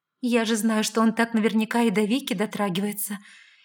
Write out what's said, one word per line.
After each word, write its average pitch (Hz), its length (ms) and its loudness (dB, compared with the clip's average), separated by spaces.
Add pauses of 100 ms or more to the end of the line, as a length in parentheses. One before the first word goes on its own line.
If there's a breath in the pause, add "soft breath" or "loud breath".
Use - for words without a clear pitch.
(200)
Я 233 240 2
же 226 120 0
знаю, 214 280 0
что 220 160 0
он 226 140 4
так 226 200 0
наверняка 220 480 0
и 233 80 2
до 202 120 2
Вики 247 320 -2
дотрагивается. 202 840 -4 (460 loud breath)